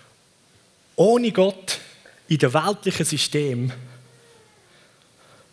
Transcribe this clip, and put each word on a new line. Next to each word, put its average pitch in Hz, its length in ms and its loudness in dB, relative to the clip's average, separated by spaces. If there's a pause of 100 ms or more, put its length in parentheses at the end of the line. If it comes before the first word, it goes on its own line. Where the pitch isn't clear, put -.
(960)
ohne 226 380 4
Gott - 480 -2 (460)
in 156 120 0
dem 127 160 2
weltlichen 175 500 -2
System 139 680 -2 (1800)